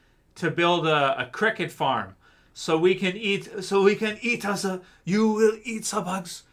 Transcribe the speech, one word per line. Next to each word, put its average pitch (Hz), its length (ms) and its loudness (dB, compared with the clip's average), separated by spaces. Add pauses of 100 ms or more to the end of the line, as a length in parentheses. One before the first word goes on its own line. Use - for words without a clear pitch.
(340)
to 170 160 -4
build 170 360 2
a, 139 360 2
a 120 40 -4
cricket 214 440 -2
farm. 113 460 -2 (360)
So - 240 -2
we 180 180 4
can 185 220 -2
eat, 202 480 -4
so 196 180 2
we 202 120 6
can 214 260 -4
eat 233 240 -2
us 202 200 -4
a, 185 180 -4 (220)
you 214 260 2
will 214 340 4
eat 220 200 -8
some 208 200 -4
bugs 180 380 -8 (100)